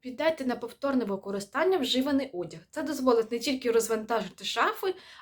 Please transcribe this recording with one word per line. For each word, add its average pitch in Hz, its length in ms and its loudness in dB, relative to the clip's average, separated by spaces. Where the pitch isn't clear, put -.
Віддайте 294 400 -2
на 247 120 0
повторне 240 480 -2
використання 202 760 0
вживаний 262 540 0
одяг. 170 280 -8
Це 302 120 -6
дозволить 254 500 2
не 240 60 0
тільки 262 320 0
розвантажити 220 760 0
шафи, 370 500 0